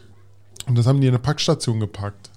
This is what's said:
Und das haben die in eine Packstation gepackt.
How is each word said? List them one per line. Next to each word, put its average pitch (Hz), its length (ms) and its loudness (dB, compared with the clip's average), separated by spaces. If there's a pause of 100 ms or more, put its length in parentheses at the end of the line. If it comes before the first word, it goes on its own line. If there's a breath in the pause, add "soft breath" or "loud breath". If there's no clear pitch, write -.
(640 soft breath)
Und 123 120 2
das 117 100 4
haben 139 140 4
die 131 60 4
in 123 60 4
eine 123 80 2
Packstation 143 600 -2
gepackt. 101 560 -10